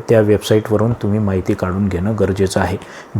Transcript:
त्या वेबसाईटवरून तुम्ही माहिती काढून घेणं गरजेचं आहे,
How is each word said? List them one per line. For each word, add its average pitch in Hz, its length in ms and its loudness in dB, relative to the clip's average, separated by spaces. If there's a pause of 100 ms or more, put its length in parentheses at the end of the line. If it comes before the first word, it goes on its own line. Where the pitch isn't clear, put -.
त्या 113 120 6
वेबसाईटवरून 107 720 2
तुम्ही 107 260 -2
माहिती 95 340 0
काढून 95 340 -2
घेणं 92 320 -2
गरजेचं 98 400 0
आहे, 92 180 -2 (420)